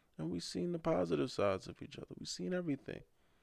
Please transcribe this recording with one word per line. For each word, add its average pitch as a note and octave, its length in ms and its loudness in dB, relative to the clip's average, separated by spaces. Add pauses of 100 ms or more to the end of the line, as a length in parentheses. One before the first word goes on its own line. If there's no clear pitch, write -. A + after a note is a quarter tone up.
(180)
and D#3+ 120 -2
we've F3 120 -2
seen F3+ 300 0
the E3 80 0
positive E3 500 2
sides G2+ 380 2
of - 140 -10
each - 140 -12
other. - 120 -10 (100)
We've D#3 100 -8
seen F3+ 240 -4
everything. E3+ 480 -2 (420)